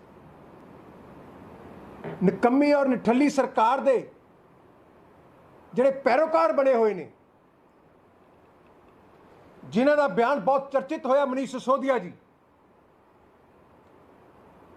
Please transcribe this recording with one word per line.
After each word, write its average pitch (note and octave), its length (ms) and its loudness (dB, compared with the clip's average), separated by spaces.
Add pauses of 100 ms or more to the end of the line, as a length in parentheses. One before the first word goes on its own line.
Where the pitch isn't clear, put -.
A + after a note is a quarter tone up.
(2250)
ਨਿਕੰਮੀ B3+ 500 2
ਔਰ C#4 160 2
ਨਿਠੱਲੀ B3 420 2
ਸਰਕਾਰ B3+ 500 0
ਦੇ C4 300 0 (1600)
ਜਿਹੜੇ B3+ 180 2 (140)
ਪੈਰੋਕਾਰ D#4+ 480 2
ਬਣੇ C4+ 220 2
ਹੋਏ A3 200 2
ਨੇ, D3 160 -12 (2500)
ਜਿਨ੍ਹਾਂ A#3+ 340 0
ਦਾ D4 140 2
ਬਿਆਨ A#3 300 0
ਬਹੁਤ C#4 320 -2
ਚਰਚਿਤ C#4 340 -4
ਹੋਇਆ, C4+ 180 2
ਮਨੀਸ਼ B3+ 280 -6
ਸਿਸੋਦੀਆ C4 460 -2
ਜੀ, F3 140 -12 (2750)